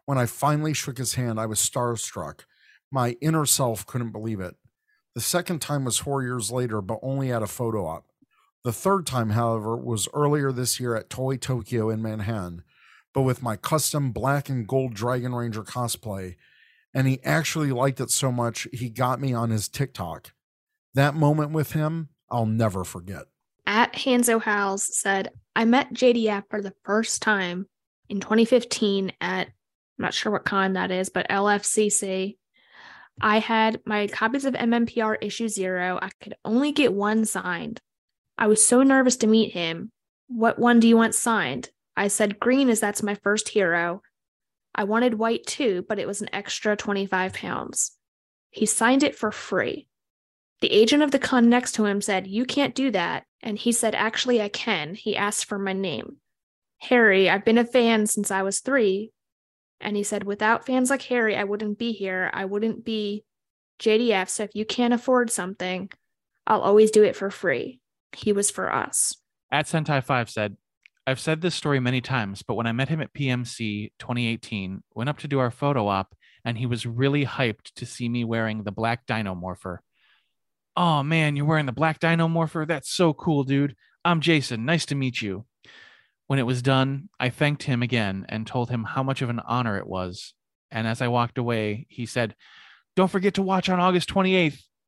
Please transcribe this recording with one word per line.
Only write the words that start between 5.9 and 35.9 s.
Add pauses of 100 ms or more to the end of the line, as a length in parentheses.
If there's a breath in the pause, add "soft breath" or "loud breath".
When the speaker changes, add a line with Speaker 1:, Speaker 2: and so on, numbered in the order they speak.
Speaker 1:
four
years
later,
but
only
at
a
photo
op. (580)
The
third
time,
however,
was
earlier
this
year
at
Toy
Tokyo
in
Manhattan, (500 soft breath)
but
with
my
custom
black
and
gold
Dragon
Ranger
cosplay, (560 soft breath)
and
he
actually
liked
it
so
much
he
got
me
on
his
TikTok. (640)
That
moment
with
him, (240)
I'll
never
forget." (400)
Speaker 2:
At
Hanzo
Howls
said, (200)
"I
met
J
D
F
for
the (100)
first
time (400)
in
twenty
fifteen
at,
I'm
not
sure
what
con
that
is,
but
L
F
C
C. (840 loud breath)
I
had
my
copies
of
M
M
P
R
issue
zero.